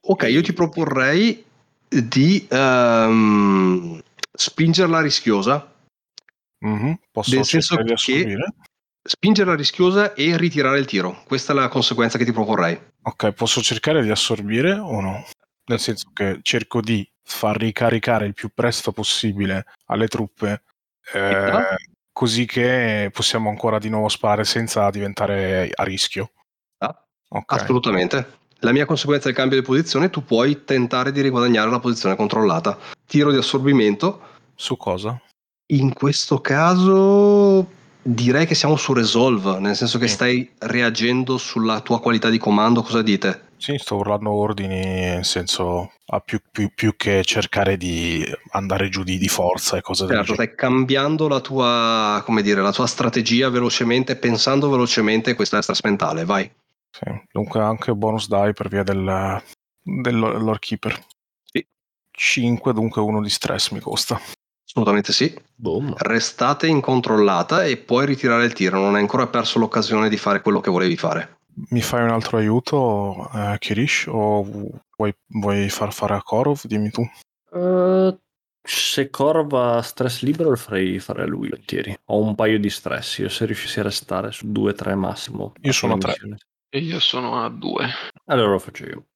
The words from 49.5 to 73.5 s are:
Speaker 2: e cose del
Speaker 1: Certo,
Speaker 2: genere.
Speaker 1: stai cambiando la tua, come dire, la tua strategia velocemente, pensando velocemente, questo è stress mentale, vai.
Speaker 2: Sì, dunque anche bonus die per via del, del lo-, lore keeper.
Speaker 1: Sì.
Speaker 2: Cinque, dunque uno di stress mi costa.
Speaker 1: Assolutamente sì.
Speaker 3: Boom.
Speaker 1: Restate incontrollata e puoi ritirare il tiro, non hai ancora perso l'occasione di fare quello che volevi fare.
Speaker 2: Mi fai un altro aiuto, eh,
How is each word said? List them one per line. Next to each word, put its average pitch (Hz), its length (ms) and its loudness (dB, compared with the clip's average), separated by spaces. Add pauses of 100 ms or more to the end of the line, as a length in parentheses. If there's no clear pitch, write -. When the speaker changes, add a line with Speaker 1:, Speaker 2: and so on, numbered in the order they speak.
Speaker 2:
e 90 40 -4
cose 95 240 -4
del 110 120 0
Speaker 1:
Certo, 104 160 -2
Speaker 2:
genere. 113 180 0
Speaker 1:
stai - 60 -18
cambiando 135 720 2
la 139 100 0
tua, 117 840 0
come 110 160 2
dire, 101 200 2
la 101 120 2
tua 123 140 0
strategia 120 600 0
velocemente, 123 680 0
pensando 135 520 2
velocemente, 117 640 2
questo 104 240 0
è 104 40 2
stress - 220 -2
mentale, 85 420 0
vai. 98 240 -2 (420)
Speaker 2:
Sì, - 140 -14 (260)
dunque 107 300 -2
anche 110 340 -2
bonus 107 320 -2
die 101 260 2
per 101 140 -6
via 98 160 -2
del, 95 580 -2 (400)
del 123 340 -4
lo-, 113 220 0
lore 110 220 0
keeper. - 420 -6 (420)
Speaker 1:
Sì. - 220 -6 (460)
Speaker 2:
Cinque, 120 600 0
dunque 110 280 0
uno 107 200 0
di 104 80 -4
stress - 420 -4
mi 101 80 -8
costa. - 400 -4 (560)
Speaker 1:
Assolutamente 104 380 2
sì. - 180 0 (240)
Speaker 3:
Boom. 117 420 -4
Speaker 1:
Restate 123 720 -2
incontrollata 120 960 2
e 135 140 0
puoi 127 300 0
ritirare 123 380 2
il 120 80 0
tiro, 95 260 0
non 101 160 2
hai 104 60 4
ancora 123 260 0
perso 117 320 -2
l'occasione 110 500 0
di 104 80 0
fare 101 240 -2
quello 101 200 2
che 98 100 0
volevi 87 260 2
fare. - 400 -4 (320)
Speaker 2:
Mi 123 120 2
fai 120 220 0
un 117 60 2
altro 113 280 0
aiuto, 107 1000 0
eh, 104 240 -2